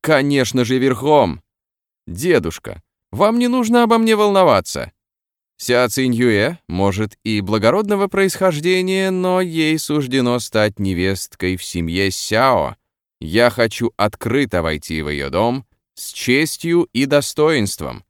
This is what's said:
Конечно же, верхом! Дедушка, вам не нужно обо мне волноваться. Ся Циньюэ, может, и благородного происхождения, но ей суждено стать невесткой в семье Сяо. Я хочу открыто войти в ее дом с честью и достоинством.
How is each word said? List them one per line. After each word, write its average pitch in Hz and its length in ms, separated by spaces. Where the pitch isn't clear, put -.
Конечно 135 640
же, 127 120
верхом! 127 640
Дедушка, 87 800
вам 214 300
не 247 80
нужно 240 340
обо 226 160
мне 226 180
волноваться. 185 760
Ся 123 300
Циньюэ, 120 720
может, 98 560
и 107 160
благородного 190 680
происхождения, 185 1040
но 185 300
ей 160 360
суждено 131 640
стать 107 400
невесткой 92 760
в 92 80
семье 87 460
Сяо. 107 680
Я 107 320
хочу 117 440
открыто 107 680
войти 80 400
в 73 60
ее 69 200
дом 113 380
с - 200
честью 160 800
и 131 120
достоинством. 135 1040